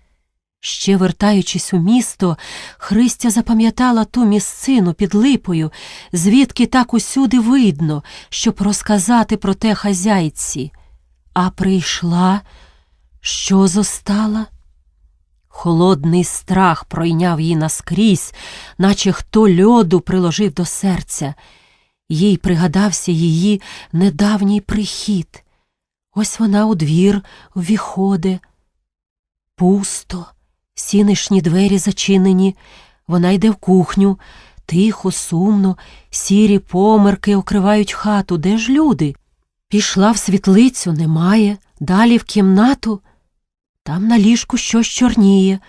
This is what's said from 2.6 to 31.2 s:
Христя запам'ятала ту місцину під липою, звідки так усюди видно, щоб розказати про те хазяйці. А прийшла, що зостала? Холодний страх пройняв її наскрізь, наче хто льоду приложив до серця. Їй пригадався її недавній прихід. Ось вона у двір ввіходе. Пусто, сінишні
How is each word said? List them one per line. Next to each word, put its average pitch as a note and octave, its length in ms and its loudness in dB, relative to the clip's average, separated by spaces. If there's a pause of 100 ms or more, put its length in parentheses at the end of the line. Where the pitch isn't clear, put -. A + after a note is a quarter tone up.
Христя A3+ 520 -2
запам'ятала A3+ 720 0
ту A#3+ 200 -2
місцину G3+ 720 0
під G3+ 200 -2
липою, F#3 580 0 (400)
звідки A3+ 540 2
так B3 280 0
усюди B3+ 460 0
видно, E3+ 640 0 (240)
щоб - 320 -4
розказати G#3+ 760 0
про G3 180 -2
те G#3+ 200 -2
хазяйці. F3+ 1000 -4 (600)
А F3+ 180 0
прийшла, F#3 880 -2 (800)
що - 460 0
зостала? G#3 800 -2 (1000)
Холодний E3+ 760 0
страх - 600 -2
пройняв E3 560 -2
її E3 160 -2
наскрізь, E3+ 800 -2 (440)
наче G3 340 0
хто A3 360 2
льоду F#3 520 4
приложив F3+ 540 -2
до F3+ 100 -4
серця. - 720 -6 (720)
Їй F3 280 0
пригадався F3+ 760 -2
її E3+ 500 0 (300)
недавній G3+ 680 0
прихід. - 840 -6 (720)
Ось G#3 260 -4
вона G#3+ 260 2
у G#3+ 80 0
двір F3+ 480 2 (320)
ввіходе. F#3+ 840 -2 (1160)
Пусто, F#3 720 -2 (480)
сінишні G3+ 680 0